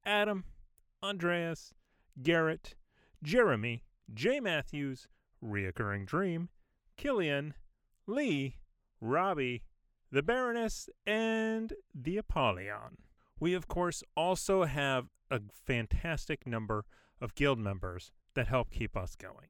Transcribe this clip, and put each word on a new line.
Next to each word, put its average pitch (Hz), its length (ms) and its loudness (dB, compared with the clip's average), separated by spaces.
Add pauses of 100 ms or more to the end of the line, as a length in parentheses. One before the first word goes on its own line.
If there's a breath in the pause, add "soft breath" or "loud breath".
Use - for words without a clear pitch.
Adam, 208 380 2 (580)
Andreas, 175 720 -2 (480)
Garrett, 160 520 2 (480 soft breath)
Jeremy, 143 600 4 (300)
Jay 196 280 2
Matthews, 147 680 -2 (340)
Reoccurring 101 640 -2
Dream, 175 420 -2 (480)
Killian, 156 580 0 (520)
Lee, 196 500 0 (440)
Robbie, 135 600 0 (500)
the 143 100 4
Baroness, 233 640 0 (180)
and 220 680 0 (220)
the 151 240 -2
Apollyon. 104 800 -2 (400)
We, 175 160 2
of 180 120 -4
course, 175 360 -2 (120)
also 185 500 4
have 139 420 2 (240)
a 123 100 0 (260)
fantastic 139 800 0
number 110 380 -2 (360 soft breath)
of 113 140 -6
guild 139 240 4
members 92 540 -4 (220)
that 120 140 0
help 123 220 0
keep - 260 -4
us 92 200 -4
going. - 340 -16